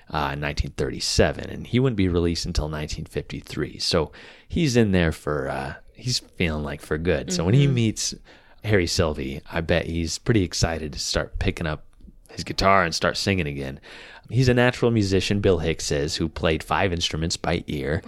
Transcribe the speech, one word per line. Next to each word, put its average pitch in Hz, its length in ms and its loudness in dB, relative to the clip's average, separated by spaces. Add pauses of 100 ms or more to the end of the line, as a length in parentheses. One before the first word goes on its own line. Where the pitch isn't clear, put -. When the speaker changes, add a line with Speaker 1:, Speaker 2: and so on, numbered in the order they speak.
Speaker 1:
uh, 69 240 -2
in 71 80 -8
nineteen 73 300 -4
thirty-seven, 71 800 0
and 69 160 -10
he 120 140 0
wouldn't 131 180 0
be 92 100 4
released 85 380 0
until 78 240 0
nineteen 76 340 -8
fifty-three. - 760 -8
So 82 320 0 (360)
he's 147 280 2
in 110 160 6
there 85 200 4
for, 71 360 -4
uh, 69 260 -6 (200)
he's - 260 -4
feeling 78 440 -4
like 71 160 -8
for - 160 -4
good. 80 360 0
So 85 120 -2
when 98 100 4
he 143 120 8
Speaker 2:
Mm-hmm. 135 80 2
Speaker 1:
meets 113 400 0 (500)
Harry 101 220 4
Selby, 76 540 -2 (120)
I 82 80 0
bet 82 260 0
he's 82 320 -2
pretty 110 260 2
excited 78 500 -2
to - 40 -10
start - 400 -4
picking 90 280 -2
up 76 180 -4 (460)
his - 140 -10
guitar 95 400 4
and 82 100 -2
start - 240 0
singing 92 300 0
again. 69 300 -8 (520)
He's 127 180 4
a 123 60 6
natural 123 360 4
musician, 101 500 2
Bill 95 180 4
Hicks 80 340 -2
is, 73 240 -2
who 85 120 0
played 80 340 0
five 87 300 0
instruments 82 440 -4
by - 300 -2
ear. 71 420 -4